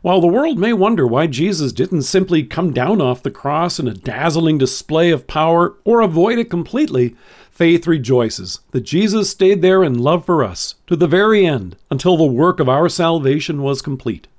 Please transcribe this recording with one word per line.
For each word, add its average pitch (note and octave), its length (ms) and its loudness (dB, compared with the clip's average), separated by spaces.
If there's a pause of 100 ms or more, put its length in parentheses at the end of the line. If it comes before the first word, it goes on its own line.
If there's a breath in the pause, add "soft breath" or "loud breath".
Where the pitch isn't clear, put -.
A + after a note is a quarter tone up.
While F3+ 200 2
the F3 60 4
world C4 300 0
may G#3+ 140 0
wonder G3 340 2
why B2+ 200 0
Jesus D#3 460 -2
didn't F3 300 -2
simply F3+ 400 0
come D#3+ 300 -4
down D3+ 300 0
off B2+ 200 -2
the C3+ 80 -6
cross D#3 480 -4
in - 80 -6
a A#2 60 -4
dazzling D3+ 640 -2
display D#3 540 0
of D#3 160 -2
power E3 480 0 (100)
or A#3 160 4
avoid G3+ 380 2
it A#3 100 -2
completely, E3 680 -2 (340 soft breath)
faith E3+ 360 2
rejoices A#2+ 720 -2 (100)
that C3 100 -2
Jesus G3 480 0
stayed G3 320 2
there F#3 240 4
in B2+ 140 0
love D3+ 260 0
for E3 180 0
us F#2 340 -6 (100)
to F3 100 0
the D#3 100 2
very G3+ 380 2
end, A#2+ 320 -2 (140)
until E3+ 260 0
the D#3+ 80 4
work D3 360 2
of C#3 80 2
our C#3+ 200 2
salvation D3+ 720 -2
was C#3 220 -4
complete. B2+ 440 -8 (120)